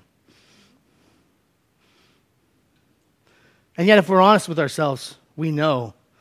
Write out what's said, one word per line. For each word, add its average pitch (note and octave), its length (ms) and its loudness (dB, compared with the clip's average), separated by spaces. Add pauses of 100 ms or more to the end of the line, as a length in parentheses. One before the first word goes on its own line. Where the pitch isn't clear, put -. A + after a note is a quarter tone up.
(3750)
And F3 100 0
yet, G#3 120 6
if F3 100 0
we're F#3+ 120 2
honest G3+ 280 4
with D#3+ 100 -6
ourselves, C#3+ 580 -6 (180)
we D#3+ 160 -6
know C#3+ 440 -4 (260)